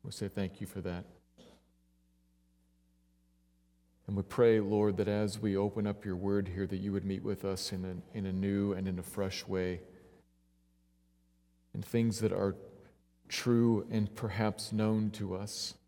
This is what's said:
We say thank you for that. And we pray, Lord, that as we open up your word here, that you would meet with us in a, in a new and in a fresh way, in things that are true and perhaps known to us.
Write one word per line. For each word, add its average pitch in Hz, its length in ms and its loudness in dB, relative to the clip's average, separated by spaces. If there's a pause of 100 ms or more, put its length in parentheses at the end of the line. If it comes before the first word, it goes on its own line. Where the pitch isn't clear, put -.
We 110 80 -10
say 101 160 -6
thank 95 320 -4
you 101 80 -8
for 95 140 -10
that. 87 240 -6 (3000)
And 101 120 -2
we 98 60 0
pray, 117 360 6
Lord, 104 380 4
that 104 100 2
as 104 320 0
we 104 160 2
open 104 320 0
up 101 160 -4
your 92 140 -4
word 98 320 0
here, 92 180 -4
that 98 80 -4
you 98 160 -4
would 95 140 -2
meet 95 180 -2
with 101 220 -4
us 95 260 -4
in 92 140 -6
a, 90 320 -8
in 95 80 -4
a 95 80 -2
new 98 400 0
and 95 120 -4
in 92 140 -2
a 87 40 -8
fresh - 440 -4
way, 90 320 -2 (1900)
in 107 80 -6
things 113 380 0
that 107 140 2
are 98 240 2 (720)
true 117 600 4
and 107 240 0
perhaps 107 600 -2
known 107 380 2
to 92 260 -6
us. - 380 -8 (120)